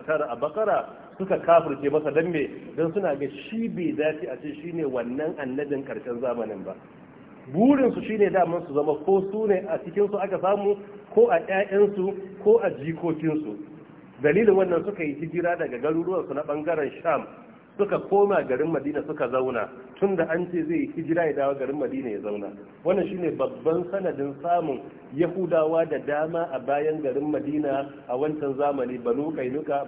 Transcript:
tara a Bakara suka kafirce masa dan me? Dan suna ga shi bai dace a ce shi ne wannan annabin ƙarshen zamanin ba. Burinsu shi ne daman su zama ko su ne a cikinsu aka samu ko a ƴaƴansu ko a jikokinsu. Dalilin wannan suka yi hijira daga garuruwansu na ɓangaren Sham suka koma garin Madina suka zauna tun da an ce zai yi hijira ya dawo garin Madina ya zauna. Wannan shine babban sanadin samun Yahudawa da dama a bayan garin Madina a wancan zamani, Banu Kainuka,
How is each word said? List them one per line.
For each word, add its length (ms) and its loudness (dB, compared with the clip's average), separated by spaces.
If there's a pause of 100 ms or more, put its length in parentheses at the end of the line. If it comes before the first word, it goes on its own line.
tara 240 0
a 60 -6
Bakara 500 0 (320)
suka 220 0
kafirce 500 4
masa 200 2
dan 200 2
me? 180 0 (280)
Dan 160 0
suna 240 0
ga 120 -4
shi 400 -6
bai 240 -2
dace 380 -2
a 100 -8
ce 220 -10
shi 100 -10
ne 120 -2
wannan 520 -2
annabin 480 -4
ƙarshen 360 -8
zamanin 440 -4
ba. 100 -8 (800)
Burinsu 540 4
shi 100 -2
ne 140 6
daman 360 2
su 60 -10
zama 220 2 (100)
ko 160 6 (100)
su 160 -2
ne 220 4
a 100 0
cikinsu 380 0
aka 240 -2
samu 360 2 (360)
ko 160 8
a 120 6
ƴaƴansu 760 2 (280)
ko 200 8
a 80 2
jikokinsu. 840 -2 (640)
Dalilin 340 6
wannan 280 4
suka 200 -6
yi 160 -4
hijira 380 -2
daga 200 -4
garuruwansu 540 -2
na 100 -4
ɓangaren 480 -2 (120)
Sham 240 0 (500)
suka 220 0 (100)
koma 340 4
garin 300 0
Madina 340 -2
suka 220 -4
zauna 400 -2 (320)
tun 160 2
da 160 2
an 180 -2
ce 140 -2
zai 140 -2
yi 180 -2
hijira 300 0
ya 80 0
dawo 200 0
garin 240 -4
Madina 300 -4
ya 120 -4
zauna. 280 -6 (360)
Wannan 220 2
shine 300 -2
babban 560 0
sanadin 480 -4
samun 400 0 (340)
Yahudawa 720 2
da 100 -2
dama 540 -2
a 60 -4
bayan 420 0
garin 300 -2
Madina 560 -2 (220)
a 80 -2
wancan 400 -2
zamani, 420 0
Banu 340 0
Kainuka, 560 -2